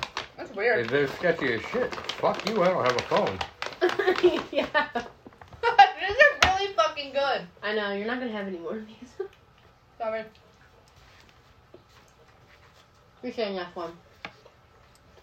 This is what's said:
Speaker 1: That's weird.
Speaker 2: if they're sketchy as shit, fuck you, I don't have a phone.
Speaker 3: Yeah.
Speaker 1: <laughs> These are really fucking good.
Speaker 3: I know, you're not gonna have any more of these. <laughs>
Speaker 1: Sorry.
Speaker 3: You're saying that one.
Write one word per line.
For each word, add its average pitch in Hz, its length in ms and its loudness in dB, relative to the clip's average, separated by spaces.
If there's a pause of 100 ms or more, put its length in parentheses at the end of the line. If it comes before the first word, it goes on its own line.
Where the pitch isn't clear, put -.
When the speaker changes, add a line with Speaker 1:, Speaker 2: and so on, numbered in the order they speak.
(360)
Speaker 1:
That's - 180 -12
weird. 214 300 2
Speaker 2:
if 110 60 -4
they're 139 180 4
sketchy 151 460 0
as 107 80 -4
shit, - 320 -4
fuck - 520 -2
you, 208 160 0
I 180 60 6
don't 156 160 2
have 123 120 2
a 117 80 -2
phone. 160 340 0 (1120)
Speaker 3:
Yeah. 294 180 0
Speaker 1:
<laughs> 294 220 0
These 392 1300 2
are 381 400 6
really 392 160 -2
fucking 302 400 0
good. 254 320 -2 (160)
Speaker 3:
I 214 120 -2
know, 202 200 -2
you're 202 120 -6
not 247 120 -4
gonna 247 140 -6
have 202 140 -6
any 185 120 -8
more 170 180 -8
of 214 100 -12
these. - 400 -14 (320)
<laughs> - 400 -20
Speaker 1:
Sorry. 220 260 -6 (3000)
Speaker 3:
You're 247 100 -8
saying 202 240 -4
that 175 180 -8
one. 170 180 -10 (1300)